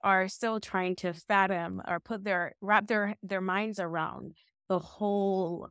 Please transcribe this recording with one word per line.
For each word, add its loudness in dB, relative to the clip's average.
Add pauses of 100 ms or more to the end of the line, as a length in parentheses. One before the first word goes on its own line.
are 4
still -4
trying -2
to -2
fathom 2
or -2
put -8
their, 0
wrap 4
their, 0
their -2
minds 0
around -4 (320)
the 2
whole 0